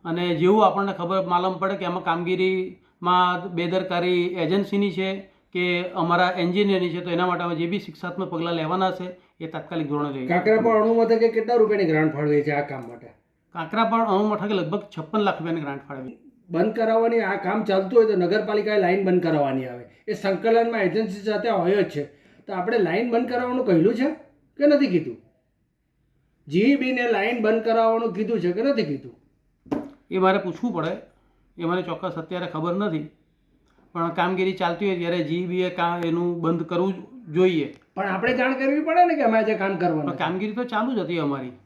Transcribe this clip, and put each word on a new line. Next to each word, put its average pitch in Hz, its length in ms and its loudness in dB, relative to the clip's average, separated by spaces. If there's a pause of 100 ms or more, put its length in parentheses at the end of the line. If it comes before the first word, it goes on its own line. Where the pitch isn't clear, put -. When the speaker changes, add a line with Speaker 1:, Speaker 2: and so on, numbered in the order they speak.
Speaker 1:
અને 170 300 0
જેવું 190 320 6
આપણને 196 260 0
ખબર 180 340 -2
માલુમ 180 320 0
પડે 190 180 -2
કે - 80 -8
આમાં 175 200 -4
કામગીરીમાં 180 1500 0
બેદરકારી 175 720 0
એજન્સીની 190 640 0
છે 190 420 -6 (200)
કે 180 380 -2
અમારા 175 460 2
એન્જિનિયરની 185 540 2
છે 175 100 -4
તો 175 100 -8
એના 175 160 0
માટે 175 180 -2
અમે 175 100 -4
જે 160 120 -2
બી 190 120 -4
શિક્ષાત્મક 180 520 -8
પગલાં 170 240 -4
લેવાના 180 360 0
છે 180 500 -12
એ 160 60 -8
તાત્કાલિક 160 420 -8
ધોરણે 147 220 -2
લઈએ. 131 160 -6
Speaker 2:
કાકરાપર 214 560 2
અણુ 226 120 4
મથકે 226 340 4
કેટલા 220 260 0
રૂપિયાની 214 300 4
ગ્રાન્ટ 156 300 2
ફાળવી 147 280 2
છે 147 80 -2
આ 143 180 -2
કામ 127 200 -10
માટે? 120 180 -18 (460)
Speaker 1:
કાકરાપર 202 460 0
અણુ 208 300 2
મથકે 208 260 -2
લગભગ 180 280 -2 (160)
છપ્પન 160 200 -4
લાખ 202 200 2
રૂપિયાની 165 220 -4
ગ્રાન્ટ 139 280 -10
ફાળવી. 131 300 -12 (320)
Speaker 2:
બંધ 202 260 0
કરાવવાની, 226 440 2
આ 196 160 -2
કામ 208 280 -2
ચાલતું 190 380 4
હોય 214 100 4
તો 190 60 2
નગરપાલિકાએ 208 600 0
લાઇન 190 280 2
બંધ 180 160 4
કરાવવાની 139 440 0
આવે, 123 180 -12 (240)
એ 214 40 -4
સંકલનમાં 226 680 0
એજન્સી 196 400 -2
સાથે 208 280 -2
હોય 196 340 2
જ 160 60 0
છે, 147 160 -6 (360)
તો - 140 -12
આપણે 190 240 -2
લાઇન 202 320 0
બંધ 233 180 0
કરાવવાનું 247 380 -2
કહેલું 185 280 4
છે 269 200 0 (420)
કે 285 100 2
નથી 285 200 6
કીધું? 170 300 -2 (1300)
જી 156 120 2
ઈ 269 160 6
બી 254 160 -2
ને 240 180 0
લાઇન 220 320 0
બંધ 220 220 2
કરાવવાનું 226 480 2
કીધું 208 280 -2
છે 175 120 0
કે 202 100 -2
નથી 269 200 2
કીધું? 139 340 -8 (960)
Speaker 1:
એ 185 80 -2
મારે 190 200 4
પૂછવું 190 340 -4
પડે, 165 240 -4 (600)
એ 170 60 -6
મને 180 180 0
ચોક્કસ 175 340 -6
અત્યારે 170 300 -6
ખબર 160 280 -4
નથી, 165 360 -4 (840)
પણ 170 160 -2
કામગીરી 185 440 0
ચાલતી 185 360 -2
હોય 185 100 0
ત્યારે 170 260 -2
જી 156 120 -2
ઈ 180 100 -2
બી 180 140 -2
એ 180 100 0
કા-, 170 380 -2
એનું 175 320 0
બંધ 165 220 0
કરવું 180 320 -2
જ - 20 -8 (360)
જોઈએ. 170 420 2 (200)
Speaker 2:
પણ 196 140 -4
આપણે 208 280 0
જાણ 262 160 2
કરવી 277 320 0
પડે 330 200 6
ને 339 100 4
કે 285 80 0
અમે 226 160 4
આજે 214 160 2
કામ 190 220 -2
કરવાનું 160 280 0
Speaker 1:
પણ 139 100 -4
કામગીરી 185 380 -4
તો 240 120 -4
ચાલુ 233 300 -2
જ 220 40 -2
હતી 170 200 -2
અમારી. 139 340 -4 (120)